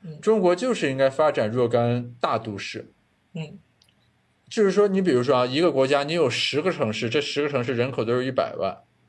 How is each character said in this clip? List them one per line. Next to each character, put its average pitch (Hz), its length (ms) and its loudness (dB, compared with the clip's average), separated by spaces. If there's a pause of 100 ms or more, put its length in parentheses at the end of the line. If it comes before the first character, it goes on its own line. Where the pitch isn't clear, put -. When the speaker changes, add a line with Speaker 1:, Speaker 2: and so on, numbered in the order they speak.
Speaker 1:
嗯。 156 160 -16
Speaker 2:
中 214 220 2
国 180 140 4
就 240 180 -2
是 143 180 -2
应 131 60 -4
该 135 120 4
发 151 220 2
展 113 180 0
若 120 200 2
干 120 500 0
大 127 180 0
都 107 200 -8
市。 - 340 -12 (420)
Speaker 1:
嗯。 160 260 -12 (920)
Speaker 2:
就 226 140 0
是 196 80 4
说， 208 160 4
你 190 120 0
比 180 120 2
如 123 100 4
说 127 160 2
啊， 123 80 2
一 135 160 0
个 175 100 4
国 135 140 2
家 143 160 2
你 147 120 -4
有 165 140 2
十 123 320 -2
个 175 120 0
城 143 200 -2
市， 117 160 -4
这 139 140 0
十 143 220 -4
个 151 40 -2
城 135 160 -2
市 127 120 -4
人 120 160 0
口 127 120 -4
都 117 140 0
是 127 80 -2
一 131 60 -4
百 107 240 -2
万， 90 240 -4 (300)